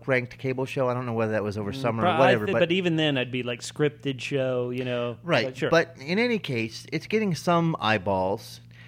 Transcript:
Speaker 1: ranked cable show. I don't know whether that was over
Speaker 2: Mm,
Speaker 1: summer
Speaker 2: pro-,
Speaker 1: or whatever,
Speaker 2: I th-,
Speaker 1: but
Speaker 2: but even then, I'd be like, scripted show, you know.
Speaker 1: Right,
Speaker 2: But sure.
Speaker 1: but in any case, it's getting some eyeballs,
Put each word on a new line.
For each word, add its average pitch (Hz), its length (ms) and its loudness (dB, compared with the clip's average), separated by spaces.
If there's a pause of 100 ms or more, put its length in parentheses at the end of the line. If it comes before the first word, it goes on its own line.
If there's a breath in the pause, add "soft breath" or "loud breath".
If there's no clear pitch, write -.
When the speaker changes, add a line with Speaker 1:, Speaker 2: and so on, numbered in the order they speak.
Speaker 1:
ranked 123 320 0
cable 131 260 -2
show. 131 240 0
I 120 60 0
don't 127 100 -4
know 120 80 -2
whether 113 200 0
that 101 100 0
was 104 120 -4
over 101 160 -4
Speaker 2:
Mm, - 80 -6
Speaker 1:
summer 117 220 0
Speaker 2:
pro-, - 140 2
Speaker 1:
or - 20 2
whatever, 123 280 6
Speaker 2:
I - 20 -2
th-, - 60 0
Speaker 1:
but 117 80 2
Speaker 2:
but 170 100 4
even 175 240 2
then, 156 200 2
I'd 123 160 -2
be 127 120 -2
like, 120 180 -6
scripted 143 580 -2
show, 127 520 -2
you 127 140 -4
know. 120 360 -2
Speaker 1:
Right, 147 240 2
Speaker 2:
But 131 120 -6
sure. 143 120 -2
Speaker 1:
but 170 300 2
in 151 180 -2
any 233 220 2
case, 113 520 -4
it's 156 140 -4
getting 208 300 0
some 170 440 2
eyeballs, 98 800 0 (280 loud breath)